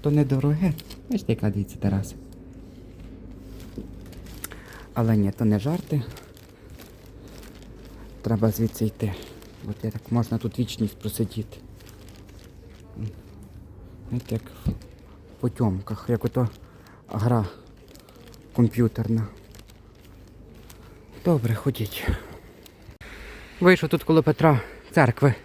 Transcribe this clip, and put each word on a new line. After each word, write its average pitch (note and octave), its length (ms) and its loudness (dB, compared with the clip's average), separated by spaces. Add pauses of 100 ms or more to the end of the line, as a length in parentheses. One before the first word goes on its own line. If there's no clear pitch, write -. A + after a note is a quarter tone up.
То D3+ 100 0
недороге. D3 600 4 (380)
Бачите, G3+ 220 0
яка, A2 180 2
дивіться, G2+ 260 -4
тераса. G2 380 0 (2750)
Але A2+ 220 4
ні, G2 160 4
то - 120 -2
не G#2 140 6
жарти. D3 440 0 (2250)
Треба A2 280 4
звідси A2 340 0
йти. G#2 280 -2 (580)
От G2+ 120 -6
я A2 80 -2
так, A2 200 -8
можна A#2 280 2
тут - 200 -4
вічність A2 400 -2
просидіти. - 580 -4 (2500)
Знаєте, A#2+ 260 -4
як A2+ 80 -2 (240)
в - 760 -8
потьомках, G#2+ 680 0
як A#2+ 160 0
ото A#2+ 240 2 (600)
гра A2 360 2 (1080)
комп'ютерна. A2+ 760 2 (2000)
Добре, A#2 300 4
ходіть. - 540 -2 (1500)
Вийшов F3 280 8
тут D#3+ 160 2
коло D#3+ 180 8
Петра D3+ 380 6 (320)
церкви. C3 420 6 (100)